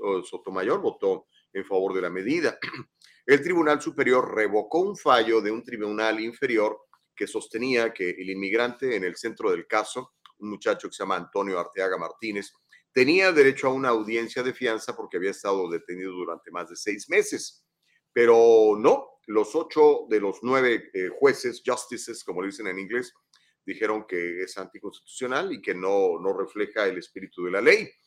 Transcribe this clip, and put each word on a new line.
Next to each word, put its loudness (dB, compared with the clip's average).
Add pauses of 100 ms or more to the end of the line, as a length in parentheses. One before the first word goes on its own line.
eh, -2
Sotomayor -4
votó -2 (260)
en -8
favor -2
de -2
la -2
medida. -2
<clears throat> -12 (360)
El 6
Tribunal 2
Superior 2
revocó 0
un -2
fallo 4
de -2
un -8
tribunal -2
inferior -2 (400)
que -4
sostenía -2
que -4
el -10
inmigrante -2
en -2
el -4
centro -4
del -4
caso, -4 (240)
un -10
muchacho -4
que -14
se -10
llama -4
Antonio -4
Arteaga -4
Martínez, -8 (400)
tenía 4
derecho 6
a 2
una -2
audiencia -2
de -4
fianza -4
porque -8
había -2
estado -2
detenido -8
durante -10
más -10
de -18
seis -8
meses. -4 (480)
Pero 8
no, 2
los 0
ocho 4
de 2
los -4
nueve, 0
eh, -4 (100)
jueces, 2
justices, -6
como -8
le -4
dicen -8
en -6
inglés, -6 (520)
dijeron -4
que -6
es -12
anticonstitucional -8
y -10
que -4
no, 0
no -2
refleja -4
el -4
espíritu -12
de -4
la 0
ley. 4 (180)